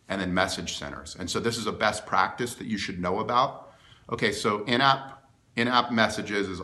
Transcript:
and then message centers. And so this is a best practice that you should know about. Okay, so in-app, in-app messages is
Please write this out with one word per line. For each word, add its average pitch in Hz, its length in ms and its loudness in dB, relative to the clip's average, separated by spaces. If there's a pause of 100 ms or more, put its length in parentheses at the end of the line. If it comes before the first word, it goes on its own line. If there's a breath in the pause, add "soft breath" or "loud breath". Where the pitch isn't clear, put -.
and 98 120 -4
then 90 140 -2
message 92 420 0
centers. 71 420 -10
And 92 120 -6
so - 80 -2
this 113 180 0
is 110 100 -6
a 190 60 0
best 107 340 0
practice 98 480 0
that 101 120 -10
you 107 120 -2
should 92 220 -6
know 92 200 0
about. 120 520 0 (380 loud breath)
Okay, 113 220 0
so 104 320 0
in-app, 139 580 2 (340)
in-app 123 360 4
messages 104 560 2
is 92 160 -6